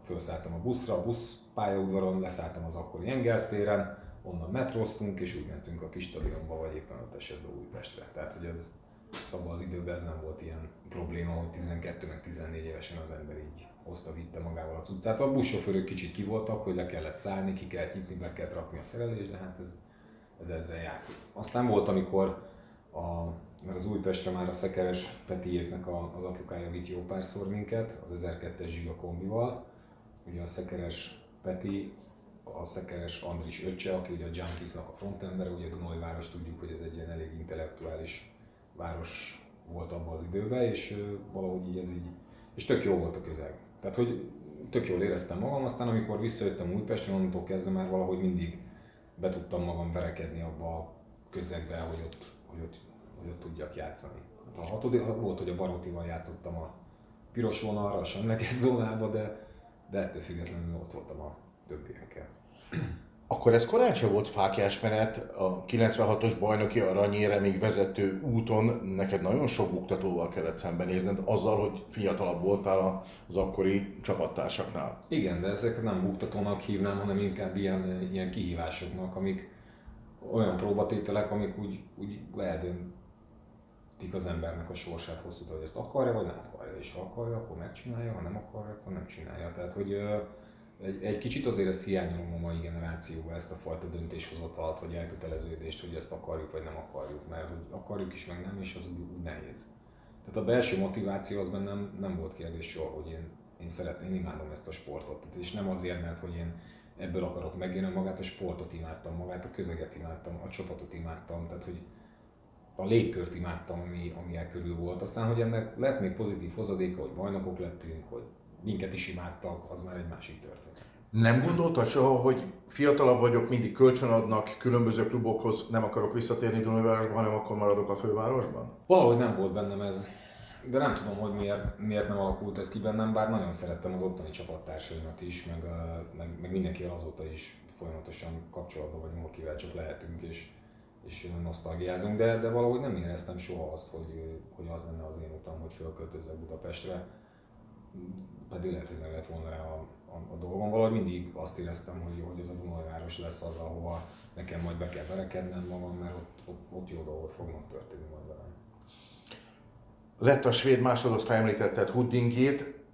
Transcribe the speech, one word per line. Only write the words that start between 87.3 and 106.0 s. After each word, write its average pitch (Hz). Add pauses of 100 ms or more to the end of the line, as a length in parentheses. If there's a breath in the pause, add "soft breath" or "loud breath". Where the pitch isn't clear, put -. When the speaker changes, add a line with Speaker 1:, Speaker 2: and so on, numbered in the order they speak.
Speaker 1:
akkor 113
megcsinálja, 113
ha 90
nem 87
akarja, 104
akkor 101
nem -
csinálja. 80
Tehát, 90
hogy, 98
ö, 104 (640 loud breath)
egy, 95
egy 101
kicsit -
azért 101
ezt 92
hiányolom 87
a 85
mai 85
generációba, 82
ezt 85
a 95
fajta 85
döntéshozatalt, 82
vagy 85
elköteleződést, 80
hogy 82
ezt -
akarjuk, 80
vagy 80
nem 78
akarjuk, 73
mert 80
hogy 82
akarjuk 95
is, -
meg 87
nem, 98
és 92
az -
úgy, 87
úgy 85
nehéz. - (600 loud breath)
Tehát -
a 101
belső 117
motiváció 98
az 90
bennem 101
nem 95
volt 80
kérdés 82
soha, 78
hogy 78
én, 82 (320)
én 85
szeretném, 82
én 92
imádom 76
ezt -
a 80
sportot. 76
Tehát, 78
és 90
nem 101
azért, 87